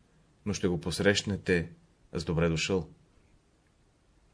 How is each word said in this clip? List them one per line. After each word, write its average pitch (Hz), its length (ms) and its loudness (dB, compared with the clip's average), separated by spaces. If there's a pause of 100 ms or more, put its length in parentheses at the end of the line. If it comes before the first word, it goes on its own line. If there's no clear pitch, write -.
(460)
но 104 80 -2
ще 98 140 -2
го 87 140 -2
посрещнете 92 880 0 (420)
с 85 100 -6
„Добре 85 260 2
дошъл“. 87 400 0 (1400)